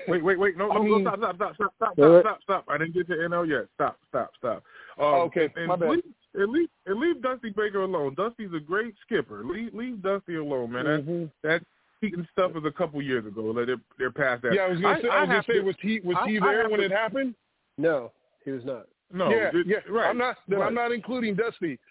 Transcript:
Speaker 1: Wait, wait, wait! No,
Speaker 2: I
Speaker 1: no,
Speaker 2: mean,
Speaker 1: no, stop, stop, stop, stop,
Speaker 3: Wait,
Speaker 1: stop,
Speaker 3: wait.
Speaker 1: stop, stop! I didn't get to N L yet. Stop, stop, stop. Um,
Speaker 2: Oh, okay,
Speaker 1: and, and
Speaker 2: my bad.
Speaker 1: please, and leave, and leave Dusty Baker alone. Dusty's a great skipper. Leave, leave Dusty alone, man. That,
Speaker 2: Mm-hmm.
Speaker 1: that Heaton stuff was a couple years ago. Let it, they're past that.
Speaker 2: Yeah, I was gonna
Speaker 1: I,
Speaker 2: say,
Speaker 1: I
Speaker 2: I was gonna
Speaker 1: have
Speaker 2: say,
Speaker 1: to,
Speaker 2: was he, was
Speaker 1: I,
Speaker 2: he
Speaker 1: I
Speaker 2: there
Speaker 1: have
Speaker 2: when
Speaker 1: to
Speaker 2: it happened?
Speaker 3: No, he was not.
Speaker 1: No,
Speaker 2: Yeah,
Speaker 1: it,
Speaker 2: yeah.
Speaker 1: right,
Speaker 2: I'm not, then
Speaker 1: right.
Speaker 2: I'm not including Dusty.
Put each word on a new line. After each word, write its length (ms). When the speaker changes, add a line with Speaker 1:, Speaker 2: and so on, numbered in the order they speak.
Speaker 1:
Wait, 160
wait, 160
wait! 180
No, 140
Speaker 2:
I 60
Speaker 1:
no, 80
Speaker 2:
mean, 200
Speaker 1:
no, 120
stop, 20
stop, 200
stop, 200
stop, 200
Speaker 3:
Wait, 80
Speaker 1:
stop, 80
Speaker 3:
wait. 100
Speaker 1:
stop, 200
stop! 260
I 100
didn't 160
get 140
to 160
N 80
L 120
yet. 300
Stop, 240
stop, 300
stop. 180
Um, 480
Speaker 2:
Oh, 180
okay, 240
Speaker 1:
and, 100
and 120
Speaker 2:
my 80
bad. 120
Speaker 1:
please, 140
and 180
leave, 160
and 140
leave 220
Dusty 280
Baker 320
alone. 320
Dusty's 400
a 60
great 340
skipper. 400
Leave, 300
leave 280
Dusty 340
alone, 360
man. 120
That, 220
Speaker 2:
Mm-hmm. 180
Speaker 1:
that 200
Heaton 320
stuff 200
was 140
a 40
couple 320
years 240
ago. 160
Let 260
it, 120
they're 140
past 300
that. 120
Speaker 2:
Yeah, 80
I 60
was 120
gonna 180
Speaker 1:
I, 40
Speaker 2:
say, 60
Speaker 1:
I 80
Speaker 2:
I 40
was 60
gonna 80
Speaker 1:
have 120
Speaker 2:
say, 80
Speaker 1:
to, 60
Speaker 2:
was 200
he, 200
was 200
Speaker 1:
I, 80
Speaker 2:
he 100
Speaker 1:
I 20
Speaker 2:
there 220
Speaker 1:
have 80
Speaker 2:
when 100
Speaker 1:
to 60
Speaker 2:
it 60
happened? 420
Speaker 3:
No, 360
he 80
was 120
not. 220
Speaker 1:
No, 180
Speaker 2:
Yeah, 220
Speaker 1:
it, 140
Speaker 2:
yeah. 100
Speaker 1:
right, 200
Speaker 2:
I'm 100
not, 180
then 140
Speaker 1:
right. 80
Speaker 2:
I'm 60
not 180
including 420
Dusty. 440